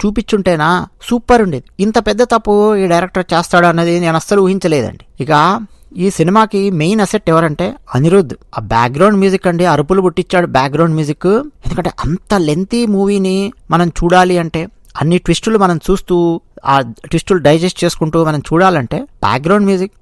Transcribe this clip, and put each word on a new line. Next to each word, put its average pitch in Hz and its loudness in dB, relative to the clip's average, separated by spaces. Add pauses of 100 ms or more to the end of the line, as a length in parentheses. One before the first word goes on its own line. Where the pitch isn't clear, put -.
చూపించుంటేనా 180 -2 (220)
సూపర్ 240 2
ఉండేది. 160 -4 (160)
ఇంత 220 0
పెద్ద 214 0
తప్పు 214 2
ఈ 190 0
డైరెక్టర్ 175 0 (100)
చేస్తాడు 175 2
అన్నది 170 0
నేను 165 0
అస్సలు 196 0
ఊహించలేదండి. 180 -2
ఇక 156 2 (360)
ఈ 185 0
సినిమాకి 196 0
మెయిన్ 185 0
అసెట్ 202 -2
ఎవరంటే 165 0 (220)
అనిరుద్ధ్. 156 2 (240)
ఆ - -6
బ్యాక్‌గ్రౌండ్ 123 2
మ్యూజిక్ 190 0
అండి, 175 0
అరుపులు 160 0
పుట్టించాడు 180 0
బ్యాక్‌గ్రౌండ్ 143 0
మ్యూజిక్. 151 -4 (400)
ఎందుకంటే - -4 (140)
అంత 165 -4
లెంతీ 185 -2
మూవీని 196 0 (180)
మనం 170 2
చూడాలి 180 2
అంటే 165 -4 (340)
అన్ని 165 2
ట్విస్టులు 185 0
మనం 180 2 (120)
చూస్తూ 170 0 (240)
ఆ 139 2
ట్విస్టులు 160 -2
డైజెస్ట్ 165 2
చేసుకుంటూ 165 0
మనం 151 -2
చూడాలంటే 160 0
బ్యాక్‌గ్రౌండ్ 165 0
మ్యూజిక్, 196 -2 (100)